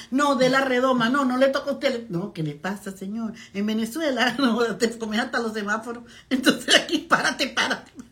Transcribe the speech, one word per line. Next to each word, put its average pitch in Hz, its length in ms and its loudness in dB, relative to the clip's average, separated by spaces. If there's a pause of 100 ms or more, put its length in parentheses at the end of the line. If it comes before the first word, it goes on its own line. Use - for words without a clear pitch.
(100)
no, 285 260 4
de 254 140 4
la 269 100 4
redoma, 254 480 2
no, 277 160 2
no 254 140 2
le 269 100 6
toca 277 220 -2
a 269 40 0
usted. 233 360 -2
No, 190 240 -4
¿qué 165 80 -6
le 147 120 -4
pasa, 190 400 -8
señor? 214 380 -8 (220)
En 202 100 -2
Venezuela, 226 680 0
<laughs> 247 40 -4
no, 240 240 4 (140)
te 226 220 2
comes 214 220 -2
hasta 247 200 -2
los 220 140 -4
semáforos, 220 500 -6 (240)
entonces - 480 2
aquí - 220 2
párate, 294 500 0
párate. - 440 -4 (200)